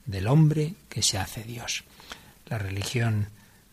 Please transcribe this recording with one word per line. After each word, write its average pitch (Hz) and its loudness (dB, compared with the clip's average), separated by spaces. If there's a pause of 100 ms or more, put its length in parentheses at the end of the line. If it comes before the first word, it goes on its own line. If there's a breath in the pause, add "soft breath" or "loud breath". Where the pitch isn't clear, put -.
del 95 -2
hombre 151 4 (160)
que - -6
se - 0
hace 104 -6
Dios". 117 -8 (600 loud breath)
La 113 -4
religión 104 0 (440 soft breath)